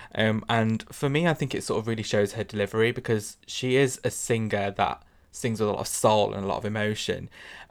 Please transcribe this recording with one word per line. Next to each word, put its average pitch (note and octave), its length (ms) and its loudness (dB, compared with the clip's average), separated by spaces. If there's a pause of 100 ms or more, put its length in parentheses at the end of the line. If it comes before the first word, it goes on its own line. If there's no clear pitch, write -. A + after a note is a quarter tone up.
(140)
Um, A2 340 2
and A2 420 2
for - 200 -2
me, D#3 160 2
I E3 80 4
think C#3+ 200 -2
it C3 100 -4
sort - 160 0
of A2 80 -4
really A2 160 -2
shows G#2 300 2
her G#2+ 100 -4
delivery, G#2+ 460 2
because A#2 460 -2 (100)
she B2+ 300 0
is C3 260 2
a A#2+ 80 0
singer G#2 600 0
that - 320 0 (300)
sings A2+ 280 -4
with G#2+ 80 2
a G#2 40 2
lot - 80 -2
of - 80 -4
soul G#2+ 440 4
and G2 120 -6
a G2 40 -2
lot G2 100 -2
of A2+ 60 -6
emotion. G#2 640 -4 (420)